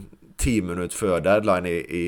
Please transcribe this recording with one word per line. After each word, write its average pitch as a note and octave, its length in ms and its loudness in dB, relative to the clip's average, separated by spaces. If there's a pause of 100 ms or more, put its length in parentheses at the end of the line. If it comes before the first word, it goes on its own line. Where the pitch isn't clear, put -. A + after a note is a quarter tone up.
(380)
ti A#2+ 240 0
minutter F2 360 -4
før F2+ 240 0
deadline F#2+ 480 2
i, E2+ 120 -2
i E2+ 260 -4